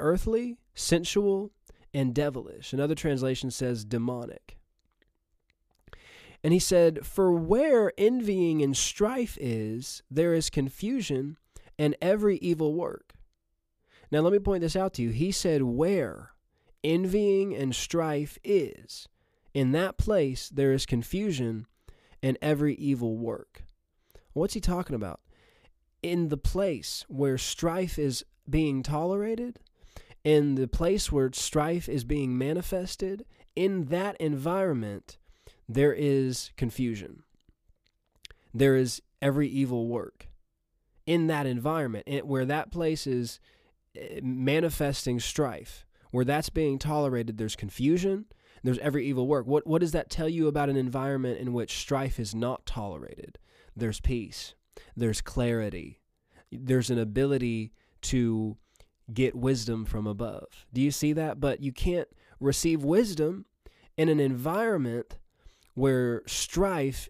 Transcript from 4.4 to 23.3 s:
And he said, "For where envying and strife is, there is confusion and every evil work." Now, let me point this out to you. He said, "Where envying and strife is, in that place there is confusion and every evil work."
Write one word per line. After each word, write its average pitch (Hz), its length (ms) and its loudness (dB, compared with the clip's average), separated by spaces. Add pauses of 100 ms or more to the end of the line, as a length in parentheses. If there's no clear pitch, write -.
And 156 80 6
he 180 60 8
said, 170 480 4
"For 185 260 4
where 214 640 4
envying 196 640 2
and 139 160 2
strife 233 640 -2
is, 113 720 -6
there 165 240 4
is 160 160 0
confusion 151 880 -4 (400)
and 151 240 2
every 208 340 4
evil 156 380 0
work." - 400 -6 (960)
Now, 151 100 2
let 175 140 4
me 208 40 6
point 196 220 0
this 165 160 -2
out 190 180 0
to 123 80 -4
you. 117 60 0
He 147 240 0
said, 151 300 2
"Where 131 720 0 (500)
envying 196 720 2
and 131 200 -2
strife 151 680 -2
is, - 640 -2 (460)
in 131 180 2
that 175 240 0
place 147 540 0
there 139 240 4
is 135 100 0
confusion 123 840 -2 (560)
and 131 200 0
every 151 320 2
evil 120 420 0
work." - 480 -8 (680)